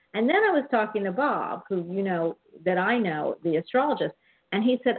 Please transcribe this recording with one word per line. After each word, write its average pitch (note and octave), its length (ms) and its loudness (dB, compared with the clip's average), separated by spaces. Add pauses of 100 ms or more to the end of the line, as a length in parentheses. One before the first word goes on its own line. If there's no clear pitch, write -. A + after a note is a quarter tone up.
(140)
And A3 140 2
then E4 80 4
I G#4 140 4
was D4 200 2
talking G#3+ 340 0
to F#3 80 -2
Bob, F#3 560 -2
who, F3 240 -2
you G3 100 -2
know, E3+ 340 -2 (280)
that F3+ 140 0
I A3 200 0
know, D#3 460 -2
the E3 120 0
astrologist, G3+ 580 0 (380)
and G#3 120 0
he B3 180 2
said, B3 160 0